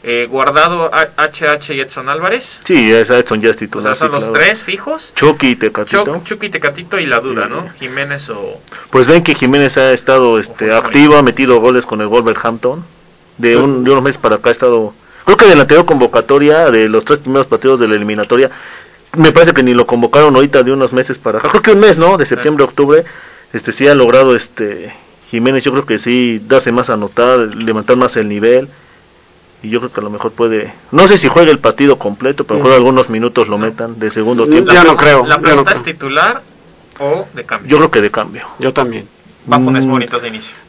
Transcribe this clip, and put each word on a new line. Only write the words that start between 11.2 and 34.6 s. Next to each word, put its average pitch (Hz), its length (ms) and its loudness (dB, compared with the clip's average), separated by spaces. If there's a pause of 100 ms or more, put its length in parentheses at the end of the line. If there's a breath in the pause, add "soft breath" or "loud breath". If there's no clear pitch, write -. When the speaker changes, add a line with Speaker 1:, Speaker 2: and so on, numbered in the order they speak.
Speaker 2:
metido 127 360 2
goles 123 280 2
con 107 160 -6
el 104 60 -4
Wolverhampton. 117 760 -2 (540)
De 117 160 2
Speaker 3:
Sí. 120 40 4
Speaker 2:
un, 131 240 0
de 131 100 2
unos 135 100 4
meses 135 160 -2
para 107 180 0
acá 120 140 0
ha - 20 0
estado... 117 400 0 (320 soft breath)
Creo 202 140 4
que 233 80 6
de 180 100 8
la 143 60 4
anterior 160 240 4
convocatoria, 143 840 2
de 110 200 2
los 110 160 0
tres 147 140 0
primeros 135 260 -2
partidos 131 340 0
de 113 80 2
la 107 60 0
eliminatoria, 107 560 -2 (680 loud breath)
me 156 160 4
parece 165 220 4
que 135 80 2
ni 123 100 2
lo 120 140 2
convocaron 131 500 2
ahorita 143 280 2
de 131 80 0
unos 135 200 -2
meses 127 240 -4
para 107 220 -4
acá. 151 100 -4
Creo 214 140 2
que 226 100 2
un 202 80 4
mes, 202 160 4
¿no? 175 220 2
De 139 80 0
septiembre 139 360 0
a 127 60 2
octubre, 147 360 2 (500 loud breath)
este, 113 180 -8
sí 135 160 0
ha 147 60 6
logrado, 127 420 4
este, 104 560 -8 (380 loud breath)
Jiménez, 123 340 -2
yo 139 80 0
creo 139 140 -4
que 110 120 -2
sí, 120 480 -2
darse 127 260 0
más 120 180 -2
a 110 80 -2
notar, 120 400 0
levantar 110 580 -2
más 123 200 -2
el 107 120 -2
nivel. 120 400 0 (920 soft breath)
Y 110 80 -12
yo 117 100 -4
creo 123 120 -10
que - 80 -8
a 107 40 -10
lo 104 60 -10
mejor 107 220 -10
puede... 110 420 -4 (160)
No 180 180 4
sé 202 80 6
si 139 120 0
juegue 160 220 4
el 139 80 2
partido 139 400 2
completo, 131 460 -6
pero - 120 -4
a - 20 0
lo 143 60 -2
mejor 131 140 6
Speaker 3:
Mm. 123 40 4
Speaker 2:
algunos 127 260 2
minutos 113 400 -2
lo 104 80 -4
metan 113 420 -8
de 107 120 -4
segundo 113 360 0
Speaker 3:
Mm, 151 40 -2
Speaker 2:
tiempo. 185 240 2